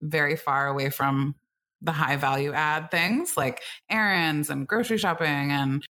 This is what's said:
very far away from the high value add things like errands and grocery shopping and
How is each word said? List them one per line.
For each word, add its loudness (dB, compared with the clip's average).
very 0
far 0
away -2
from 0
the -4
high 0
value 0
add -2
things 0
like -2
errands 2
and -4
grocery 2
shopping 2
and 0